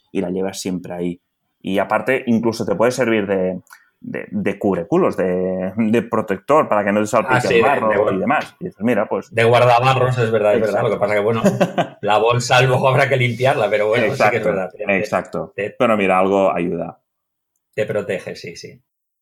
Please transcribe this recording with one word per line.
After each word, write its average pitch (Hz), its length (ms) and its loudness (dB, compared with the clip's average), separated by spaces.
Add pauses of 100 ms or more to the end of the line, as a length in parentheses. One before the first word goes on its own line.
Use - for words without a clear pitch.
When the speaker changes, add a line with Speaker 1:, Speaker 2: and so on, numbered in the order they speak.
(120)
Speaker 1:
y 98 100 -2
la 90 80 -6
llevas 95 300 -6
siempre 90 340 -8
ahí. 87 260 -6 (400)
Y 95 200 -4
aparte, 110 460 0
incluso 113 380 0
te 95 120 -2
puede 113 160 2
servir 113 340 0
de, 92 340 -2 (400)
de, - 300 -10
de 98 300 -4
cubreculos, 101 560 0
de, 92 600 -2
de 113 260 0
protector 113 680 0
para 104 160 0
que 101 80 0
no 104 80 2
te 107 80 -2
salpique 113 260 0
Speaker 2:
Ah, 123 60 2
sí, 98 140 0
Speaker 1:
el 117 80 6
Speaker 2:
de, 123 60 2
Speaker 1:
barro 113 200 0
Speaker 2:
de 104 80 2
guarda-, 101 200 0
Speaker 1:
y 92 40 -2
demás. 120 400 -4
Y 90 60 -10
dices, - 140 -14
mira, 110 280 0
pues - 260 -8
Speaker 2:
de 113 80 2
guardabarros, 123 760 4
es 113 120 0
verdad, 104 240 2
es 113 60 2
verdad. 107 220 0
Lo 123 80 0
que 101 40 0
Speaker 1:
Exacto. 90 60 -4
Speaker 2:
pasa 101 140 0
que, 104 60 2
bueno, 110 220 0
Speaker 1:
<laughs> 175 580 0
Speaker 2:
la 104 180 0
bolsa 123 440 4
luego 131 260 2
habrá 131 200 2
que 135 80 2
limpiarla, 123 520 0
pero 104 200 0
bueno, 113 160 2
sí 104 60 0
que 101 40 -4
es 127 60 -8
Speaker 1:
Exacto, 101 300 2
Speaker 2:
verdad. 92 200 -4
Te, - 160 -12
te, 98 120 0
Speaker 1:
exacto. 90 580 -4
Speaker 2:
te 101 200 -6
Speaker 1:
Pero 117 200 2
mira, 92 240 2
algo 98 340 2
ayuda. 87 460 -6 (760)
Speaker 2:
te 107 120 -2
protege, 98 500 -6
sí, 87 180 -16
sí. - 260 -20 (420)